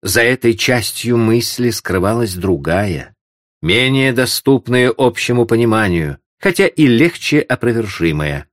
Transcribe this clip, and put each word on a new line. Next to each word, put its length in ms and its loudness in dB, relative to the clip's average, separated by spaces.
За 220 0
этой 340 2
частью 600 -2
мысли 520 0
скрывалась 640 -2
другая, 840 -4
менее 520 2
доступная 840 0
общему 480 0
пониманию, 720 0
хотя 300 0
и 180 2
легче 540 2
опровержимая. 1120 -4